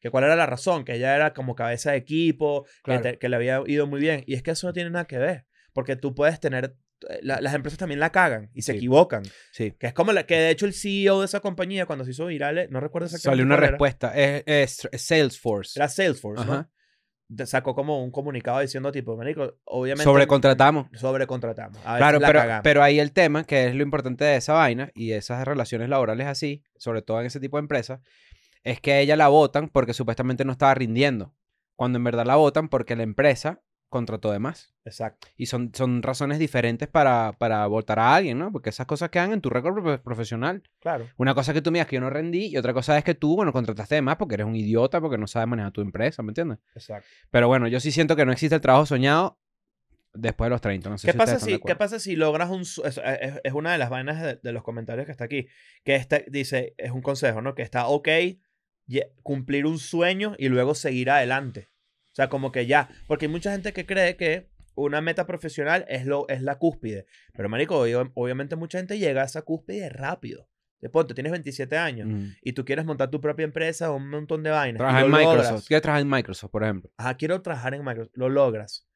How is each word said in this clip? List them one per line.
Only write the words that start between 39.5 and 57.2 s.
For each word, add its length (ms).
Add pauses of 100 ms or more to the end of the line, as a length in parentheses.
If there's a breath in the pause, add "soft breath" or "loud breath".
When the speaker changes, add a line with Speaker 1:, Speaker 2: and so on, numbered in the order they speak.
Speaker 2:
profe-, 280
profesional. 580 (200)
Speaker 1:
Claro. 340
Speaker 2:
Una 180
cosa 180
es 40
que 60
tú 100
me 60
digas 100
que 80
yo 60
no 80
rendí 380
y 100
otra 160
cosa 240
es 80
que 100
tú, 220
bueno, 160
contrataste 420
de 60
más 160
porque 160
eres 120
un 120
idiota, 420
porque 180
no 80
sabes 220
manejar 240
tu 80
empresa, 420
¿me 100
entiendes? 260 (180)
Speaker 1:
Exacto. 320 (240 soft breath)
Speaker 2:
Pero 160
bueno, 220
yo 100
sí 140
siento 240
que 80
no 80
existe 220
el 60
trabajo 240
soñado 540 (760)
después 340
de 20
los 100
treinta. 300
No 80
sé 100
Speaker 1:
¿Qué 60
Speaker 2:
si 40
Speaker 1:
pasa 180
Speaker 2:
ustedes 80
están 40
de 60
Speaker 1:
si, 60
qué 120
Speaker 2:
acuerdo. 80
Speaker 1:
pasa 200
si 180
logras 320
un 160
su-, 180
es, 140 (240)
es, 200
es 120
una 180
de 60
las 120
vainas 320
de, 220
de 80
los 120
comentarios 420
que 80
está 100
aquí, 240 (380 soft breath)
que 100
esta, 320
dice, 500
es 140
un 100
consejo, 400